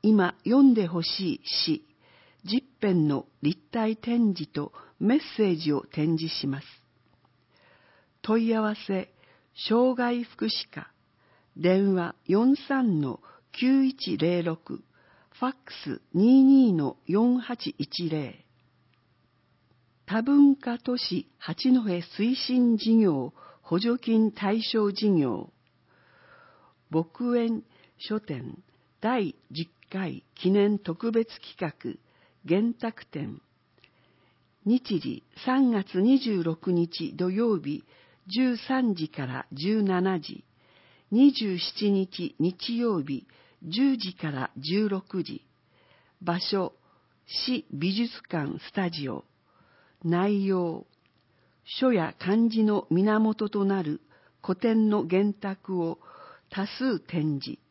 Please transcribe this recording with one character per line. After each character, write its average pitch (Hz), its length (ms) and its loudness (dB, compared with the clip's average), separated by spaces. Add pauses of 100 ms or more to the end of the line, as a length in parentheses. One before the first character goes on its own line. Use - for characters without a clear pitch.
今 208 320 4 (100)
読 254 180 4
ん 262 120 10
で 208 120 0
ほ 170 160 -4
し 170 340 -4
い - 80 -16
詩、 - 420 -4 (580)
十 202 180 -2 (180)
編 180 280 2
の 139 180 -2 (140)
立 151 180 -2 (120)
体 220 260 -2
展 233 380 0
示 156 120 -8
と - 260 -8 (280)
メ 226 160 2
ッ 302 40 2 (160)
セ 202 160 2
ー 165 40 0
ジ 156 160 -2
を - 200 -2
展 160 260 0
示 160 160 -6
し - 120 -8
ま 139 140 -6
す。 - 60 -20 (1500)
問 226 260 0
い 226 80 2
合 220 60 0
わ 214 140 -2 (120)
せ、 190 280 -6 (540)
障 240 280 2
害 240 280 -2
福 - 220 -6
祉 220 40 -2 (200)
課、 - 220 -16 (640)
電 190 380 2
話 175 220 -4 (100)
四 240 300 4 (120)
三 247 320 0
の 135 200 -4 (320)
九 269 320 2
一 262 340 -4
零 175 240 2
六、 - 420 -6 (540)
フ 254 80 -4
ァ - 40 0
ッ - 20 -10
ク - 200 -18 (120)
ス - 180 -8 (100)
二 247 300 6
二 262 320 6
の 147 320 -2
四 240 340 2
八 - 380 -10
一 165 320 -6
零。 143 340 -8 (1600)
多 214 160 -2
文 277 340 8
化 247 240 -6
都 247 200 -4
市 - 400 -6
八 240 340 0
戸 254 80 6
推 202 540 -2
進 247 420 2
事 220 180 2
業 165 380 2 (300)
補 165 160 -2
助 233 200 0
金 220 340 2
対 208 280 -2
象 214 320 0
事 208 180 0
業。 139 400 0 (1400)
牧 240 480 -2
園 226 240 -2 (340)
書 214 240 -6
店 139 420 -12 (380)
第 220 340 -2 (160)
十 160 160 -8 (240)
回 185 340 -8 (100)
記 185 160 -2
念 202 280 4
特 208 340 -6
別 226 160 0 (120)
企 - 180 -20
画、 156 140 -6 (720)
玄 214 300 0
卓 - 320 -10
展。 - 340 -12 (1300)
日 220 340 0
時、 - 220 -8 (240)
三 254 240 2
月 196 300 -2
二 254 180 4
十 214 240 0
六 165 300 -2
日 170 440 -2
土 180 140 -2
曜 214 280 0
日、 143 260 -8 (420)
十 240 300 0
三 254 380 -2
時 160 140 -6
か 139 180 -8
ら 127 260 -8
十 202 300 -2
七 185 360 0
時。 - 260 -14 (680)
二 269 220 6
十 196 260 -2
七 - 320 -2
日 190 500 -2
日 180 360 -2
曜 220 260 0
日、 139 240 -8 (360)
十 254 340 0
時 196 180 -8
か 156 180 -6
ら 131 260 -6
十 185 300 -2
六 190 340 -4
時。 - 240 -10 (760)
場 175 200 -2
所、 190 340 -4 (520)
市 - 460 -6
美 170 220 -2
術 233 160 -2 (180)
館 147 300 -4
ス - 140 -18
タ 180 180 -2
ジ 147 180 -8
オ。 78 160 -10 (800)
内 196 420 0
容、 180 420 -2 (800)
書 - 280 0
や 170 260 0
漢 226 300 2
字 220 160 2
の 208 260 0
源 214 580 2
と 202 160 -2
な 196 180 0
る 151 180 -6 (420)
古 185 160 -4
典 220 320 2
の 208 140 0
玄 196 280 2
卓 190 500 -6
を 165 160 -4 (520)
多 196 160 -4
数 247 320 -4
展 151 420 -4
示。 - 200 -12 (100)